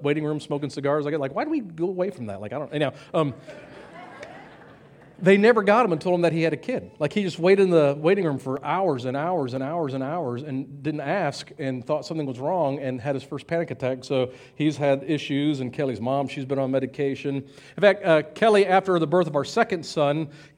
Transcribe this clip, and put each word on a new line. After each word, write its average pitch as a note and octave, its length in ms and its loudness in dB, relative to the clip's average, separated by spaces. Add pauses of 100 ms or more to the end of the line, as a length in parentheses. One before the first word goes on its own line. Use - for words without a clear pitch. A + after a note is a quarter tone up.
waiting D3+ 220 0
room D3+ 160 -2
smoking D3 280 -4
cigars. C#3+ 380 -2
Like, D3 100 -2
like, C#3 180 -4
"Why A3+ 100 -2
do D#4 60 -6
we D#4 100 -2
go E3+ 260 -6
away F#3 240 -2
from B2 160 -10
that?" G2 160 -8
Like, G#2 100 -8
I B2+ 60 -6
don't, D3 160 -8
anyhow, C#3+ 180 0 (220)
um, D#3 180 2 (1900)
they F#3+ 140 8
never A3 260 6
got G#3 220 4
him F#3+ 80 2
and D#3 80 -2
told F3+ 160 0
him F3 60 2
that E3 100 4
he E3 100 0
had D#3+ 100 2
a D3+ 40 -4
kid. - 420 -8
Like, D3 140 -2
he G#3 100 0
just F3 160 -4
waited F#3+ 240 6
in F#3+ 80 4
the D3 260 6
waiting F3+ 280 2
room C#3+ 140 0
for C3 260 -6
hours D3+ 400 -2
and C3 120 -4
hours D3 380 -2
and C3+ 80 -4
hours D3 320 -4
and C3+ 80 -4
hours C3+ 400 -4
and C#3 400 -10
didn't D3+ 180 -4
ask D3+ 600 -4
and B2+ 240 -6
thought D3+ 200 -2
something D#3+ 220 -6
was B2+ 140 -8
wrong D3 400 0
and C3 200 -6
had C#3 140 -2
his C3 80 -6
first - 240 -12
panic E3 240 -2
attack. B2+ 320 -4
So B2+ 300 -2 (240)
he's D3+ 200 0
had C#3 280 2
issues, C#3+ 560 -2
and B2+ 120 -6
Kelly's C3 280 -4
mom, C3+ 260 0
she's C3+ 180 -8
been C3+ 140 -2
on C3+ 140 -2
medication. C#3 640 -2
In - 440 -10
fact, G3 240 6
uh, D#3+ 180 6 (120)
Kelly, G#3+ 320 6
after F#3 320 4
the D#3+ 80 2
birth E3+ 220 4
of D3 80 -2
our C#3 80 0
second G3 420 0
son, D3 420 0 (300)